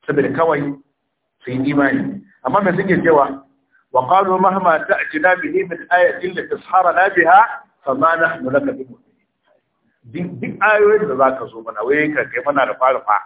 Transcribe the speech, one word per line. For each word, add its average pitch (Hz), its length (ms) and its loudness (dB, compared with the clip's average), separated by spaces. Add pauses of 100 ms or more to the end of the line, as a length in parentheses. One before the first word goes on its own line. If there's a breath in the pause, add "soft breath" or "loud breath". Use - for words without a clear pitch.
Saboda 135 240 0
kawai 160 280 0 (840)
sun 127 200 -4
yi 143 60 0
imani. 139 540 -2 (200 soft breath)
Amma 196 200 0
me 180 80 2
suke 185 320 0
cewa? 143 400 2 (480)
"Wa 127 160 0
qalu 185 320 2
mahma 185 480 2
ta'tina 180 480 0
bihi 180 320 -4
min - 220 -12
ayatin 180 420 0
litasharana 175 800 0
biha, 180 280 6 (440)
fama 147 320 0
nahnu 160 340 -2
laka 139 220 -2
bimu'minin." - 560 -18 (800)
Duk, 175 320 -10
duk - 220 -10
ayoyin 208 460 4
da 131 80 -4
za 131 220 2
ka 113 140 -10
zo 113 80 -16
mana, 110 240 -10
wai 151 300 0
ka 123 180 -2
kai 120 140 -6
mana 139 180 0
rufa-rufa. 107 600 0